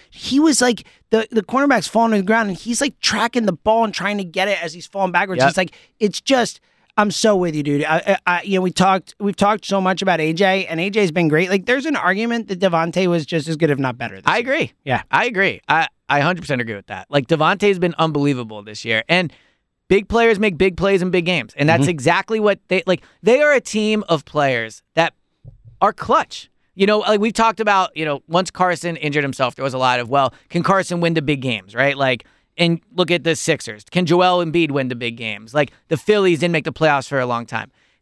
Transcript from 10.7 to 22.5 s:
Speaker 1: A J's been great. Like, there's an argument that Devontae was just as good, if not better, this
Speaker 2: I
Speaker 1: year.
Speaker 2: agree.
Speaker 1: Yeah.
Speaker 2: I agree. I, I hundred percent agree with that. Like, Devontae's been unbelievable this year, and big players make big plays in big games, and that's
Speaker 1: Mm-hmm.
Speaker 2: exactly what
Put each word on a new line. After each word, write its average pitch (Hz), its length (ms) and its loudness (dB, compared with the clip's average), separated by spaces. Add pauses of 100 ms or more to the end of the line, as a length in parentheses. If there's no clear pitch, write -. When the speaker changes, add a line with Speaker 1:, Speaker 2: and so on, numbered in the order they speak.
Speaker 1:
A 185 100 -2
J's 202 220 2
been 170 160 2
great. 160 220 2
Like, 190 180 0
there's 262 180 0
an 302 120 -2
argument 220 500 -2
that 185 120 -6
Devontae 175 480 0
was 170 180 0
just 156 220 -4
as 160 100 -4
good, 156 120 2
if 143 80 0
not 127 220 -4
better, 113 160 -10
this 95 100 -18
Speaker 2:
I 170 120 4
Speaker 1:
year. 240 160 -2
Speaker 2:
agree. - 200 -4 (120)
Speaker 1:
Yeah. 127 260 -2
Speaker 2:
I 165 140 4
agree. 170 420 -2
I, 156 220 2 (200)
I 143 120 2
hundred 165 200 0
percent 135 200 -4
agree 113 120 -8
with 101 140 -14
that. 95 240 -12
Like, 143 160 0
Devontae's 180 500 2
been 170 220 0
unbelievable 143 640 -2
this 107 200 -14
year, 110 240 -2
and 175 240 0 (580)
big 196 200 2
players 226 300 4
make 202 180 0
big 185 180 2
plays 196 280 0
in 185 80 -2
big 175 140 0
games, 156 300 -2
and 147 140 2
that's 160 140 4
Speaker 1:
Mm-hmm. 147 80 4
Speaker 2:
exactly 170 480 0
what 208 280 2